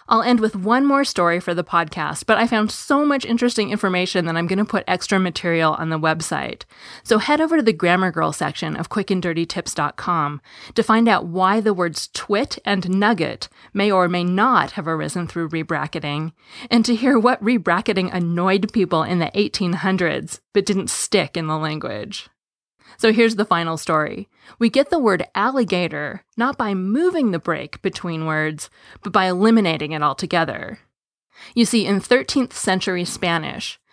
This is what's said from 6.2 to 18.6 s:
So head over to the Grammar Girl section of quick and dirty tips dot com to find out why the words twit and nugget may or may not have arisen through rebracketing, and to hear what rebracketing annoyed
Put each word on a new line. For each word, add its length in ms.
So 160
head 200
over 180
to 60
the 80
Grammar 400
Girl 220
section 420
of 140
quick 200
and 120
dirty 240
tips 280
dot 220
com 460
to 80
find 240
out 200
why 340
the 120
words 400
twit 520
and 240
nugget 580
may 160
or 200
may 160
not 460
have 160
arisen 400
through 220
rebracketing, 840
and 140
to 120
hear 220
what 240
rebracketing 720
annoyed 600